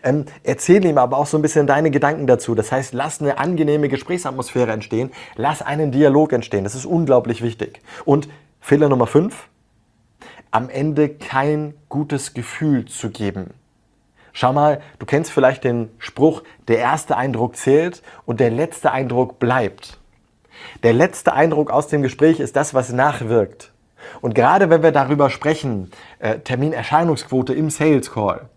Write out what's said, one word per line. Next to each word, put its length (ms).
Ähm, 220
erzähl 420
ihm 140
aber 180
auch 100
so 120
ein 40
bisschen 260
deine 240
Gedanken 340
dazu. 300
Das 160
heißt, 200
lass 280
eine 180
angenehme 500
Gesprächsatmosphäre 840
entstehen, 400
lass 260
einen 300
Dialog 400
entstehen. 320
Das 100
ist 120
unglaublich 540
wichtig. 400
Und 240
Fehler 280
Nummer 180
fünf, 420
am 180
Ende 400
kein 680
gutes 460
Gefühl 520
zu 240
geben. 400
Schau 200
mal, 260
du 60
kennst 260
vielleicht 320
den 360
Spruch, 440
„Der 120
erste 400
Eindruck 360
zählt 480
und 160
der 100
letzte 400
Eindruck 480
bleibt.“ 600
Der 120
letzte 400
Eindruck 360
aus 180
dem 120
Gespräch 400
ist 160
das, 160
was 200
nachwirkt. 800
Und 140
gerade 360
wenn 120
wir 80
darüber 380
sprechen, 640
äh, 200
Terminerscheinungsquote 1120
im 160
Sales 420
Call 460